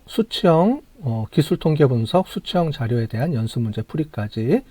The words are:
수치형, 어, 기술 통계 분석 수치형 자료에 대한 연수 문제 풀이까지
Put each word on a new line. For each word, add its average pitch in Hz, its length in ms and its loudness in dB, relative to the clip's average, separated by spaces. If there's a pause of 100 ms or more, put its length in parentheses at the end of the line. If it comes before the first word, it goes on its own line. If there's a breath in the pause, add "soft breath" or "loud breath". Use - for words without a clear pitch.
수치형, 196 760 2 (200)
어, 113 300 -4
기술 - 260 0
통계 151 280 2
분석 123 420 0
수치형 175 440 -2
자료에 117 360 -2
대한 143 260 -2
연수 113 260 -2
문제 113 220 -2
풀이까지 139 880 -4